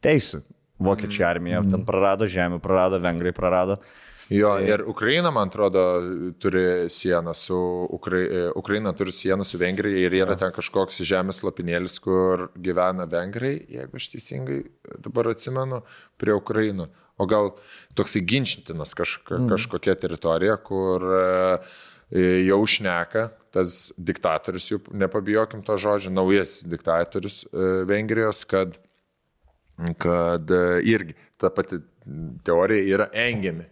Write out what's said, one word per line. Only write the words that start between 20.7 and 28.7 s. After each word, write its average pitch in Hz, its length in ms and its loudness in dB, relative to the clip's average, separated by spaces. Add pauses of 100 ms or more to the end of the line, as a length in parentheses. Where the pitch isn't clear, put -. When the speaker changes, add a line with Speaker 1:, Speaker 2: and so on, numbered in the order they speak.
Speaker 3:
e, 92 380 4
jau 98 180 6
šneka 104 640 -2 (220)
tas 90 480 0
diktatorius, 90 720 -2
jau 104 80 -4 (120)
nepabijokim 104 720 0
to 107 120 -2
žodžio, 98 360 0
naujas 95 540 4
diktatorius, 85 800 -2 (100)
e, 92 320 0
Vengrijos, 107 600 0
kad, 95 320 -2 (1160)